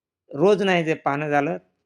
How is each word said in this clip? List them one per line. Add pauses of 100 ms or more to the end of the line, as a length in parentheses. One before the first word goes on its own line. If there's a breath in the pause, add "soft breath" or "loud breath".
(340)
रोज
नाही
जे
पाहणं
झालं, (300)